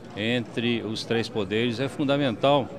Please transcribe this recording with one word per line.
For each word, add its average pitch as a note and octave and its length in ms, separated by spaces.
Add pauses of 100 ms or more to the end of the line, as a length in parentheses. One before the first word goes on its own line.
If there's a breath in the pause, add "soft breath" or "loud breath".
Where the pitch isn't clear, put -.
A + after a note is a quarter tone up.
(180)
entre A#2 640
os G#2+ 240
três A#2 240
poderes A2 500
é C3+ 80
fundamental C#3 800 (120)